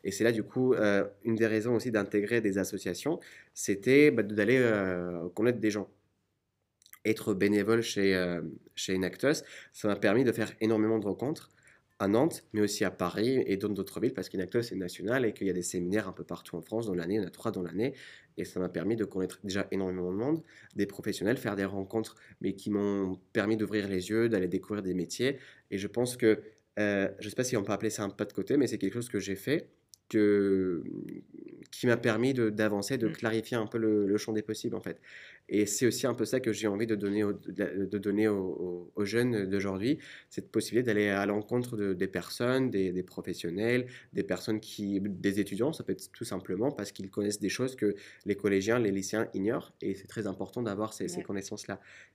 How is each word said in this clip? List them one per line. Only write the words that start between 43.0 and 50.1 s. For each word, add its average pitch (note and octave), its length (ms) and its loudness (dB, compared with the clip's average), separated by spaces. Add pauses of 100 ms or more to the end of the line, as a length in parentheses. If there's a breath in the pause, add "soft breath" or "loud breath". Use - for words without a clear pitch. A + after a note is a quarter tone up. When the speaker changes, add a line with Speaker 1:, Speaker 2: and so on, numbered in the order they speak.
Speaker 1:
professionnels, G2 840 -2 (280 loud breath)
des A2 100 -2
personnes G2+ 360 -2
qui, G2+ 400 -4
des G2 400 0
étudiants, G#2+ 340 0
ça B2 100 -10
peut - 100 -4
être - 180 -10
tout - 140 -10
simplement G2+ 460 -2
parce G#2 200 -8
qu'ils F#2+ 200 -12
connaissent G#2 280 -2
des G2 100 0
choses C3 260 -2
que G#2 200 2 (300 loud breath)
les G2+ 100 0
collégiens, G#2 440 2
les G#2+ 120 2
lycéens G2 440 -2
ignorent, G#2 460 -2
et G2 120 -2
c'est - 140 -10
très G#2+ 180 -6